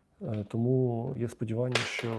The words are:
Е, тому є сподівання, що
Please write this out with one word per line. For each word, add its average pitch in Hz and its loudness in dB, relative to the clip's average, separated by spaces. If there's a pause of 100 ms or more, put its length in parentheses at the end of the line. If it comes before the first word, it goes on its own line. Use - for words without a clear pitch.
(220)
Е, 107 -2
тому 123 2
є 117 0
сподівання, 117 0
що 117 -2